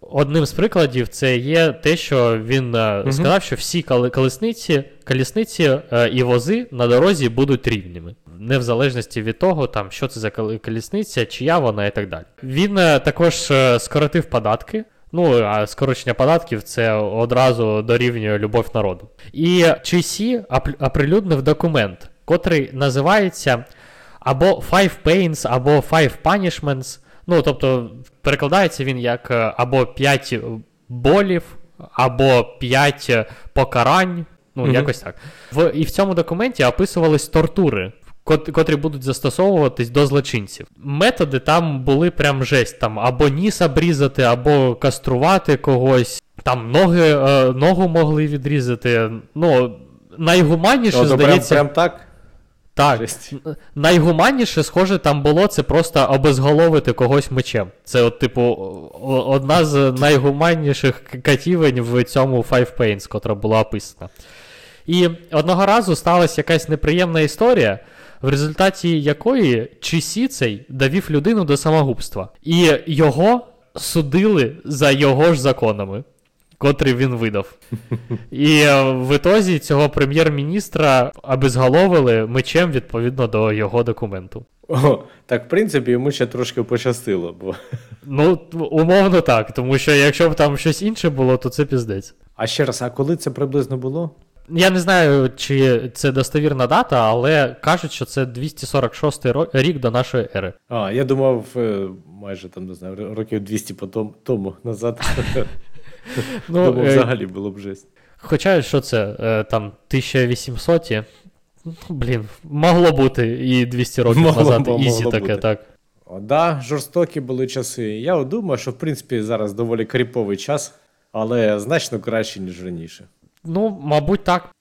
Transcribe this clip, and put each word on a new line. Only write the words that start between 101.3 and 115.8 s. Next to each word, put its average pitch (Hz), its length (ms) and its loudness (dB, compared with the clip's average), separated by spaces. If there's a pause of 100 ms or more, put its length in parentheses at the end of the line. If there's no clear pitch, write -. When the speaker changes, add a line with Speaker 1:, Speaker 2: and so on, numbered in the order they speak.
Speaker 2:
е, 113 220 -2 (420)
майже 98 280 -14
там, 92 180 -14
не 92 80 -14
знаю, 92 240 -14
р-, 104 160 -10
років 107 260 -6
двісті 101 340 -8
потом-, 104 480 -8
тому 98 320 -4 (100)
назад. 113 360 -6 (160)
<laughs> 127 300 -2 (1000)
Speaker 1:
Ну, 175 160 0
Speaker 2:
Думав, 127 220 2
Speaker 1:
е, - 40 4
Speaker 2:
взагалі 117 360 2
було 98 240 -8
б 95 80 -14
жесть. 98 300 -14 (280)
Speaker 1:
Хоча, 170 460 0
що 139 180 -2
це, 107 400 -4
е, 110 240 0
там, 104 280 -4 (160)
тисяча 127 380 0
вісімсоті? 120 760 -2 (640)
Ну, 165 80 -14 (160)
блін, 127 360 -4 (200)
могло 165 480 4
бути 131 360 2 (200)
і 123 180 2
двісті 123 360 -4
років 117 200 4
Speaker 2:
Могло 156 220 4
Speaker 1:
назад, 120 180 4
Speaker 2:
б, 123 60 -4
могло 120 160 0
Speaker 1:
ізі 117 200 0
таке, 110 160 0
Speaker 2:
бути. 98 160 -4
Speaker 1:
так. 104 280 -2 (420)